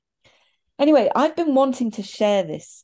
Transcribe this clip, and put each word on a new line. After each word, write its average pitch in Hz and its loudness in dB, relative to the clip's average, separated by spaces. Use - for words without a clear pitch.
Anyway, 285 4
I've 311 0
been 320 0
wanting 254 0
to 202 -10
share 202 0
this, 156 -12